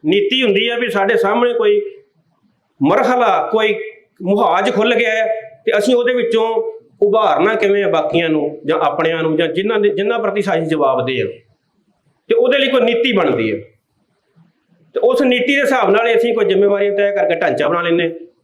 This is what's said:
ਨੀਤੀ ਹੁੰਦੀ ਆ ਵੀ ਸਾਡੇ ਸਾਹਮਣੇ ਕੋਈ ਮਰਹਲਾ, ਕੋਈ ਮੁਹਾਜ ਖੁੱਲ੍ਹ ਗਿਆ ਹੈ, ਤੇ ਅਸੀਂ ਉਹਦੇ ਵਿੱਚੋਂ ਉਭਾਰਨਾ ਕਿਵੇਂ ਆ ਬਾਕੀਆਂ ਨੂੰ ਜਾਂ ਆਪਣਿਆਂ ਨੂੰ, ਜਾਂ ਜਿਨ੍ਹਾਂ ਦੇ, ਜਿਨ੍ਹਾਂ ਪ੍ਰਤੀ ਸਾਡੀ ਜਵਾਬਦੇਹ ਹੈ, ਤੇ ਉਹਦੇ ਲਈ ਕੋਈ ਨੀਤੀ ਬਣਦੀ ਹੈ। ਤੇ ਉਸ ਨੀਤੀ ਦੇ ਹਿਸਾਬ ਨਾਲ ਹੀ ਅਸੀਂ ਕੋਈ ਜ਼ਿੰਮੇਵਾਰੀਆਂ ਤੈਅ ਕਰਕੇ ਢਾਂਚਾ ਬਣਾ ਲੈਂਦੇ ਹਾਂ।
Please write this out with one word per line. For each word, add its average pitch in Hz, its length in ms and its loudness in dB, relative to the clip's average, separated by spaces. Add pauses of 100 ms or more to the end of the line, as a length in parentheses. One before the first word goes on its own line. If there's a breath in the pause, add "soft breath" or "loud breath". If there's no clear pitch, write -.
ਨੀਤੀ 202 360 0
ਹੁੰਦੀ 226 260 2
ਆ 233 100 -2
ਵੀ 240 100 -2
ਸਾਡੇ 202 280 0
ਸਾਹਮਣੇ 233 380 0
ਕੋਈ 208 260 2 (1000)
ਮਰਹਲਾ, 233 720 0
ਕੋਈ 214 220 0 (480)
ਮੁਹਾਜ 202 480 0
ਖੁੱਲ੍ਹ 226 260 0
ਗਿਆ 220 140 0
ਹੈ, 220 140 -2 (400)
ਤੇ 226 140 0
ਅਸੀਂ 247 160 2
ਉਹਦੇ 240 200 0
ਵਿੱਚੋਂ 226 300 0 (580)
ਉਭਾਰਨਾ 202 520 2
ਕਿਵੇਂ 202 300 0
ਆ 170 40 -2
ਬਾਕੀਆਂ 160 400 0
ਨੂੰ 147 380 -2
ਜਾਂ 160 140 0
ਆਪਣਿਆਂ 160 420 -2
ਨੂੰ, 160 140 0
ਜਾਂ 160 120 0
ਜਿਨ੍ਹਾਂ 208 320 -2
ਦੇ, 208 80 2
ਜਿਨ੍ਹਾਂ 226 300 -2
ਪ੍ਰਤੀ 202 240 -2
ਸਾਡੀ 165 240 -2
ਜਵਾਬਦੇਹ 131 520 0
ਹੈ, 113 80 -2 (1040)
ਤੇ 226 40 4
ਉਹਦੇ 254 240 2
ਲਈ 269 100 0
ਕੋਈ 254 120 2
ਨੀਤੀ 233 320 0
ਬਣਦੀ 127 400 0
ਹੈ। - 60 -4 (1400)
ਤੇ - 60 -2
ਉਸ 254 220 2
ਨੀਤੀ 247 320 2
ਦੇ 277 60 2
ਹਿਸਾਬ 254 300 0
ਨਾਲ 208 180 4
ਹੀ 226 80 2
ਅਸੀਂ 233 180 0
ਕੋਈ 214 100 0
ਜ਼ਿੰਮੇਵਾਰੀਆਂ 202 520 2
ਤੈਅ 202 200 0
ਕਰਕੇ 202 240 0
ਢਾਂਚਾ - 280 0
ਬਣਾ 170 140 0
ਲੈਂਦੇ 170 220 0
ਹਾਂ। 165 60 -2 (340)